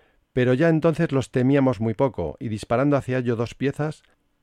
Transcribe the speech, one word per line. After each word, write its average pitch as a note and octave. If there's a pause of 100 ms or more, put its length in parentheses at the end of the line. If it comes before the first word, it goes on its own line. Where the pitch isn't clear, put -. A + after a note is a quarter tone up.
(320)
Pero B2+
ya C#3+
entonces E3
los C3+
temíamos C3
muy A2+
poco, F#2
y B2+
disparando A#2+
hacia B2+
ellos A#2+
dos A#2
piezas, D3 (400)